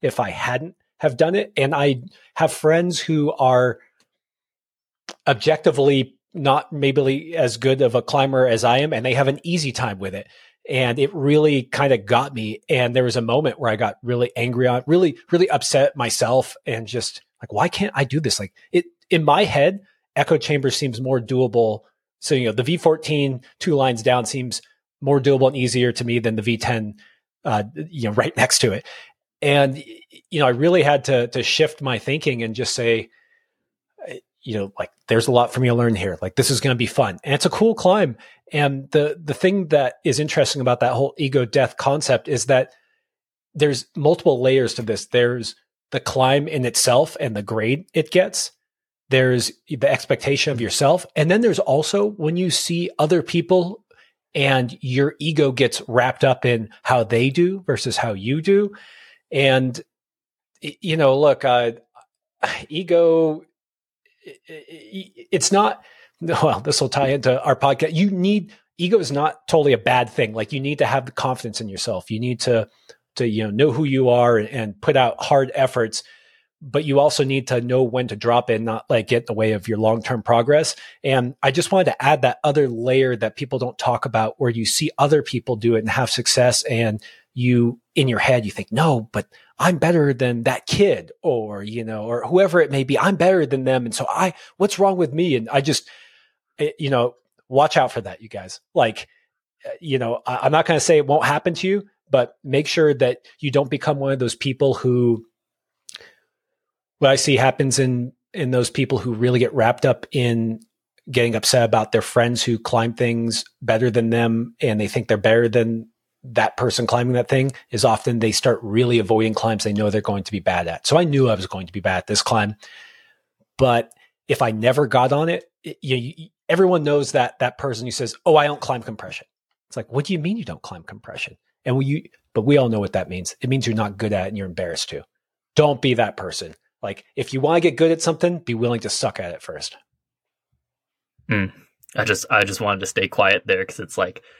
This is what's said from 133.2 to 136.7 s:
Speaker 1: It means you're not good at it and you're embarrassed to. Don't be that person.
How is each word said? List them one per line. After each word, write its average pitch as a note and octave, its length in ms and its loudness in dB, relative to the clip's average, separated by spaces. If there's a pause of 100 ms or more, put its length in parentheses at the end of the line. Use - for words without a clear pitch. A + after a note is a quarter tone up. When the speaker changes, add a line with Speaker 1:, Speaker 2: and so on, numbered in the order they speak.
Speaker 1:
It B2 80 -6
means C3 180 -2
you're A2+ 100 0
not G#2 200 -4
good G#2 160 -4
at F#2+ 140 -2
it - 20 -8
and G#2 80 -10
you're G2 100 -8
embarrassed E2+ 440 -8
to. - 140 -12 (500)
Don't D3 260 2
be B2+ 140 0
that A2 220 0
person. E2+ 380 -12 (280)